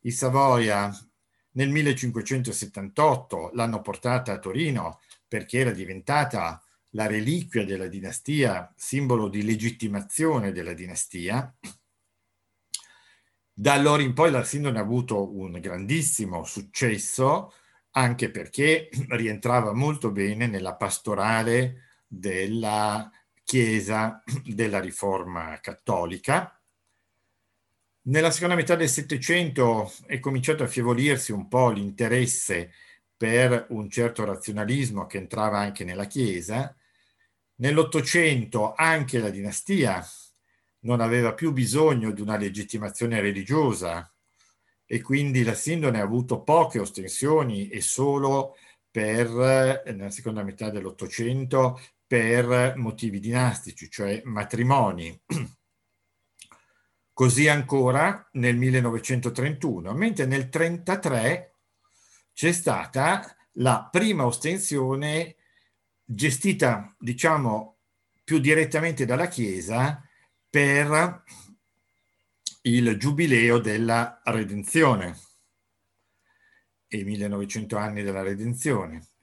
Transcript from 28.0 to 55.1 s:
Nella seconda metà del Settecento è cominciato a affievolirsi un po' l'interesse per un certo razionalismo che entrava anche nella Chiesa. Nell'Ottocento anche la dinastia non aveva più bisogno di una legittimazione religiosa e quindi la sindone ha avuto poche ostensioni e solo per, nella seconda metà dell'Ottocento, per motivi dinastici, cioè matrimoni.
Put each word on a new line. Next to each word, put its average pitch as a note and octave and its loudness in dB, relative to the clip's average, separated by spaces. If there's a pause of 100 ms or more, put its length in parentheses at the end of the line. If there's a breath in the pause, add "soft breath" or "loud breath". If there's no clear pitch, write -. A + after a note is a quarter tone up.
Nella D#3 4
seconda F3 0
metà E3+ 4
del D#3+ 2
Settecento C3 2 (140)
è C3+ -6
cominciato C3+ 0
a A#2+ 0
affievolirsi B2 0
un G2 -4
po' B2 6
l'interesse G#2 -2 (440 loud breath)
per A#2+ 2
un G#2+ -8
certo A#2 -2
razionalismo G#2 -4
che - -8
entrava G#2 -2
anche G2+ -4
nella F#2 -6
Chiesa. G2 -4 (800)
Nell'Ottocento C#3+ 2
anche D#3 2
la G#2+ 0
dinastia G2 -2 (760)
non A#2 0
aveva A#2 2
più D#3+ -2
bisogno B2+ 2
di G#2 -8
una G#2+ -2
legittimazione G#2 -4
religiosa G2 -2 (720)
e A#2 -4
quindi C#3 2
la A#2 2
sindone D3 -2
ha G2+ 0
avuto A#2+ -2
poche D#3+ 4
ostensioni G#2 -2
e G#2 -8
solo C#3 0 (340 loud breath)
per, A2+ 0 (580)
nella G2 -8
seconda A2 -6
metà G2+ -6
dell'Ottocento, B2+ -2 (280 loud breath)
per B2 4
motivi A2 -4
dinastici, A2+ -2
cioè G#2 -4
matrimoni. G#2 0 (100)